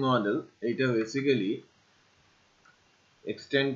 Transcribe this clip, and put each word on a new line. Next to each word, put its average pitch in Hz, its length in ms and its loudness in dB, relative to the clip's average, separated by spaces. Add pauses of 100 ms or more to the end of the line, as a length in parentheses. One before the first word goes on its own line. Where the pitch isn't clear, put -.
model, 113 280 2 (320)
এইটা 117 180 0 (100)
basically 117 560 0 (1800)
extend 139 440 -2